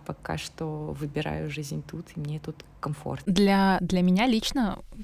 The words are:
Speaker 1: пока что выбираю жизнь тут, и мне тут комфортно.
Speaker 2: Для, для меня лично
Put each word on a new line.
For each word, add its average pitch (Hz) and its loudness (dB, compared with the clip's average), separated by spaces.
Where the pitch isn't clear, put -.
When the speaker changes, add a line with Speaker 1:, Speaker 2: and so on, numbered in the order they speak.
Speaker 1:
пока 156 -6
что 151 -6
выбираю 151 -4
жизнь 147 -6
тут, 165 -10
и 170 -8
мне 151 -6
тут 156 -10
комфортно. 147 -2
Speaker 2:
Для, 196 6
для 180 2
меня 180 6
лично 226 2